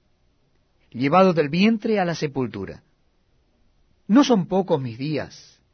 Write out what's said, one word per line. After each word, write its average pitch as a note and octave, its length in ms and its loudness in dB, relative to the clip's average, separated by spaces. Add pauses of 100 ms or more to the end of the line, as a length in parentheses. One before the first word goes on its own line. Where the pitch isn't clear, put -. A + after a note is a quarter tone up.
(880)
llevado E3 440 2
del D3+ 160 0
vientre G#3 500 0
a F#3 60 0
la E3+ 100 -4
sepultura. A2 680 -6 (1200)
No B3 160 6
son A#3 240 2
pocos F#3 340 -2
mis A#2+ 160 -10
días. C3+ 640 -10 (120)